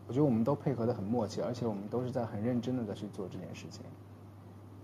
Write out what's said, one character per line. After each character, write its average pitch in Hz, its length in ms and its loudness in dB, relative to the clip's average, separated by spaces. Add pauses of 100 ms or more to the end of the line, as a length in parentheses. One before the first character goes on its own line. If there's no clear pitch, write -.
我 120 60 -6
觉 131 40 6
得 151 60 8
我 139 60 8
们 113 120 6
都 139 120 6
配 147 180 2
合 113 140 2
得 117 80 4
很 98 100 -4
默 107 240 2
契， 101 140 -2
而 101 100 0
且 120 140 -2
我 107 80 2
们 98 160 -4
都 120 120 2
是 123 80 -2
在 120 140 0
很 104 180 -4
认 120 160 2
真 123 160 0
地 123 100 0
在 101 100 -2
去 107 180 -4
做 92 160 -4
这 - 100 -8
件 78 160 -8
事 - 160 -10
情。 - 120 -12 (1000)